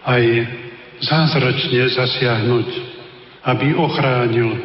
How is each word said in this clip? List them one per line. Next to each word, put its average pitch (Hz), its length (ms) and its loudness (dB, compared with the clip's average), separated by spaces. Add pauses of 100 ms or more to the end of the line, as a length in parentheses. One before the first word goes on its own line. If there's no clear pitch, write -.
aj 123 200 2 (840)
zázračne 135 800 2
zasiahnuť, 120 1040 0 (480)
aby 127 320 0
ochránil 123 800 2 (140)